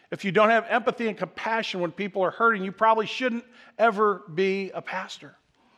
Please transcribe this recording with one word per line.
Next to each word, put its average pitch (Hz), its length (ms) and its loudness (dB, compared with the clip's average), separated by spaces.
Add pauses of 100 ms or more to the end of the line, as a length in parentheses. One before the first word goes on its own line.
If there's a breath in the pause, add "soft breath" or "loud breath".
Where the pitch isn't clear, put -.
(100)
If 185 160 -6
you 185 60 -2
don't 214 180 6
have 220 180 4
empathy 226 400 -2
and 202 80 -6
compassion 214 640 -6
when 170 100 -2
people 196 320 -4
are 170 100 0
hurting, 220 320 2
you 190 80 -6
probably 220 340 2
shouldn't 240 380 -4 (340 soft breath)
ever 208 460 2 (100)
be 190 400 -2
a 165 80 -8
pastor. - 540 -12 (420 soft breath)